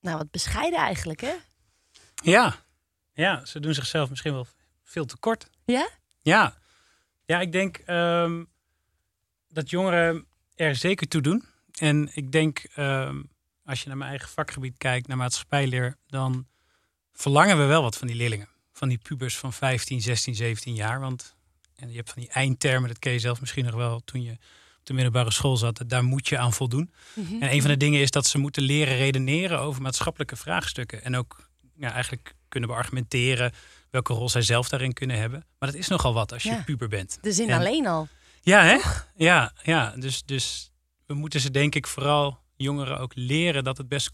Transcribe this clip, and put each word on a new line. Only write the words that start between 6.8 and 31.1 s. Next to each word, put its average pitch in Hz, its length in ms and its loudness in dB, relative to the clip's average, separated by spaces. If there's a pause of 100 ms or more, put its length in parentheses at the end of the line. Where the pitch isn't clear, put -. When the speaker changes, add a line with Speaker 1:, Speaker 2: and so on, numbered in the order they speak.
Speaker 2:
Ja, 170 140 0
ik 175 120 -2
denk, 185 260 -2
ehm, 170 680 0 (1040)
dat 151 220 -6
jongeren 170 560 2 (300)
er 151 200 2
zeker 180 320 0
toe 156 140 0
doen. 175 220 2 (360)
En 147 340 4
ik 131 180 -8
denk, 156 280 2 (160)
ehm, 139 460 -2 (440)
als 131 160 -6
je - 60 -12
naar 135 100 -10
mijn 135 120 -8
eigen 139 200 -12
vakgebied 127 480 -8
kijkt, 127 300 -2
naar 131 100 -4
maatschappijleer, 127 760 -2 (120)
dan 131 400 -4 (680)
verlangen 156 440 6
we 147 80 6
wel 151 160 6
wat 117 160 -2
van 127 100 -8
die 120 80 -6
leerlingen. 113 320 -4 (260)
Van 135 160 -2
die 123 80 0
pubers 127 400 -8
van 127 160 -8
vijftien, 127 480 -2
zestien, 117 340 -2
zeventien 117 400 -4
jaar. 110 240 -4
Want, 131 360 -8 (400)
en 123 140 -16
je 117 60 -12
hebt 117 160 -12
van 123 100 -12
die 120 100 -14
eindtermen, 131 580 2
dat 117 100 -10
ken 127 120 -2
je 123 80 0
zelf 120 200 -2
misschien 131 260 -4
nog 117 100 -2
wel 117 300 -4
toen 127 180 -8
je 117 80 -10 (480)
op - 60 -20
de 131 80 -6
middelbare 123 380 2
school 131 260 2
zat. 117 300 0
Daar 123 160 2
moet 131 240 0
je 139 100 0
aan 120 160 2
voldoen. 135 380 -2 (220)
Speaker 1:
Mhm. 208 300 -6
Speaker 2:
En 135 100 0
een 143 80 4
van 143 80 4
de 143 80 4
dingen 147 240 4
is 135 100 2
dat 139 140 2
ze - 120 2
moeten 139 260 0
leren 139 340 2
redeneren 135 640 0
over 135 220 -4
maatschappelijke 131 540 -4
vraagstukken. 127 680 -6
En 131 120 -2